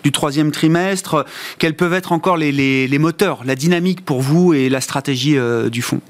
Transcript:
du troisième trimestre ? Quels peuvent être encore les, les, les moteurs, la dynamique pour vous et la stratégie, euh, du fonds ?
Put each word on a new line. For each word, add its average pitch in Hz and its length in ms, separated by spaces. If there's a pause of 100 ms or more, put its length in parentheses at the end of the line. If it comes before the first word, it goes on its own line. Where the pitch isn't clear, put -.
du 147 80
troisième 151 400
trimestre ? 170 760 (320)
Quels 160 180
peuvent 175 200
être 180 160
encore 170 260
les, 151 140
les, 135 360
les 139 120
moteurs, 165 440
la 135 120
dynamique 175 500
pour 127 160
vous 165 320
et 131 160
la 131 120
stratégie, 139 540
euh, 117 320
du 117 140
fonds ? - 180 (100)